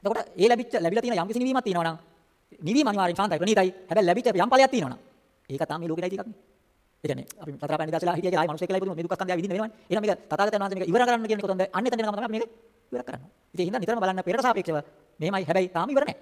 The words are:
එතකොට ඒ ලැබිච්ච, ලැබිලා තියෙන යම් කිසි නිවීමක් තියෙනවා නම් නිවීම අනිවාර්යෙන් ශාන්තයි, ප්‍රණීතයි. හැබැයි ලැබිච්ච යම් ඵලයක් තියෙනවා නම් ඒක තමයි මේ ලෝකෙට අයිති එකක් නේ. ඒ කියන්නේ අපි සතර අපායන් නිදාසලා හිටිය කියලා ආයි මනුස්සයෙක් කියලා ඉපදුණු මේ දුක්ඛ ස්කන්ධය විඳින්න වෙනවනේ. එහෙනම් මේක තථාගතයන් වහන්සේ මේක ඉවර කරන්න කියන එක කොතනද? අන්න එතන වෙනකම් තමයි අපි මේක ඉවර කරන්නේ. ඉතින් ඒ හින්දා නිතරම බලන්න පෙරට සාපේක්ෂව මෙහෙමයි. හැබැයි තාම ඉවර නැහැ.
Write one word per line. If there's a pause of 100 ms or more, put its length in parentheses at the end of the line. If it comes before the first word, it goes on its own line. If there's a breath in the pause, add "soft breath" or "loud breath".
එතකොට (140)
ඒ
ලැබිච්ච,
ලැබිලා
තියෙන
යම්
කිසි
නිවීමක්
තියෙනවා
නම් (640)
නිවීම
අනිවාර්යෙන්
ශාන්තයි,
ප්‍රණීතයි. (140)
හැබැයි
ලැබිච්ච
යම්
ඵලයක්
තියෙනවා
නම් (360)
ඒක
තමයි
මේ
ලෝකෙට
අයිති
එකක්
නේ. (680)
ඒ
කියන්නේ
අපි
සතර
අපායන්
නිදාසලා
හිටිය
කියලා
ආයි
මනුස්සයෙක්
කියලා
ඉපදුණු
මේ
දුක්ඛ
ස්කන්ධය
විඳින්න
වෙනවනේ. (140 loud breath)
එහෙනම්
මේක
තථාගතයන්
වහන්සේ
මේක
ඉවර
කරන්න
කියන
එක
කොතනද?
අන්න
එතන
වෙනකම්
තමයි
අපි
මේක (460)
ඉවර
කරන්නේ. (200)
ඉතින්
ඒ
හින්දා
නිතරම
බලන්න
පෙරට
සාපේක්ෂව (420)
මෙහෙමයි.
හැබැයි
තාම
ඉවර
නැහැ.